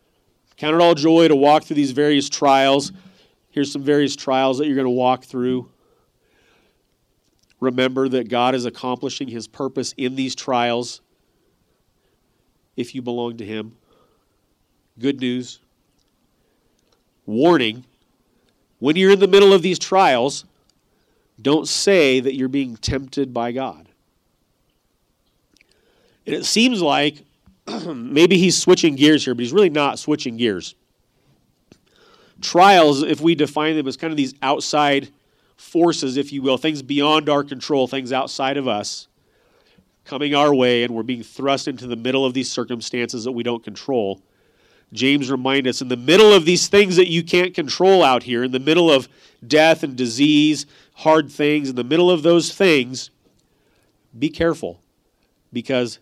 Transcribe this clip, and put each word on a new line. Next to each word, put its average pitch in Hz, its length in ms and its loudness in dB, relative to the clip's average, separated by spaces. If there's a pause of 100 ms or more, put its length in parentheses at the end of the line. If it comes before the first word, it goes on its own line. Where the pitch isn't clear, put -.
(560)
Count 151 200 -2
it 170 60 4
all 170 140 6
joy 160 320 4
to 156 80 4
walk 147 280 4
through 160 120 -10
these 143 160 0
various 143 380 0
trials. 135 640 2 (560)
Here's 143 220 -6
some 143 120 -10
various 143 320 0
trials 135 420 -2
that 151 100 -2
you're 139 80 -2
gonna 131 140 -2
walk 127 360 0
through. 127 440 -6 (1900)
Remember 131 480 -2
that 123 220 -4
God 123 260 -2
is 123 100 -6
accomplishing 127 640 -8
his 117 200 -14
purpose 135 500 -10
in 127 180 -6
these 131 180 -6
trials 120 680 -4 (1800)
if 123 180 -10
you 131 60 -12
belong 120 360 -8
to 113 80 -16
him. 107 300 -12 (1200)
Good 127 220 -4
news. 123 400 -8 (1700)
Warning, 127 600 0 (920)
when 147 160 0
you're 190 160 4
in 196 80 6
the 196 80 4
middle 196 240 6
of 190 100 6
these 175 160 -2
trials, 143 680 0 (960)
don't 147 260 0
say 147 540 2
that 131 140 -2
you're 131 120 -4
being 131 300 -6
tempted 135 560 -6
by 120 180 -6
God. 117 380 -10 (2250)
And - 80 -8
it - 120 -6
seems 233 360 2
like 147 440 -2 (420)
<clears throat> 202 180 -10
maybe 151 520 2
he's 175 200 2
switching 170 380 2
gears 143 300 4
here, 127 100 -4
but 117 60 -6
he's 120 120 -6
really 190 160 4
not 143 300 -2
switching 139 380 -6
gears. 104 380 -4 (1600)
Trials, 170 640 4
if 147 160 -2
we 165 160 2
define 151 400 -2
them 143 120 -4
as 131 100 -8
kind 165 140 -8
of 156 60 -8
these 131 240 -4
outside 143 680 -2 (480)
forces, 160 580 -2
if 143 160 -4
you 139 100 -10
will, 131 160 0
things 151 240 -4
beyond 143 460 0
our 143 160 0
control, 135 420 -4
things 131 280 -8
outside 135 420 -4
of 139 100 -6
us, 104 420 -8 (960)
coming 143 280 -6
our 147 220 4
way, 123 280 2
and 120 120 -6
we're 113 80 -6
being 120 180 -8
thrust 135 460 -6
into 127 180 -10
the 120 100 -10
middle 127 300 -2
of 127 80 -4
these 127 160 -6
circumstances 120 760 -8
that 127 60 -8
we 120 120 -6
don't 117 200 -6
control. 107 580 -6 (680)
James 131 380 -2
reminds 135 400 -2
us, 117 120 -6
in 131 80 -10
the 123 80 -4
middle 185 360 6
of 175 120 4
these 175 220 2
things 202 280 2
that 180 140 4
you 165 140 -2
can't 180 300 0
control 180 480 2
out 131 220 2
here, 123 200 -4
in 127 80 -6
the 127 80 -4
middle 160 300 2
of 135 180 2 (380)
death 156 380 4
and 139 120 -8
disease, 143 720 0 (300)
hard 156 360 2
things, 147 380 -2
in 127 60 -8
the 123 80 -4
middle 165 260 2
of 165 140 0
those 170 280 2
things, 131 600 0 (1080)
be 139 120 -4
careful, 143 520 -6 (720)
because 120 480 -4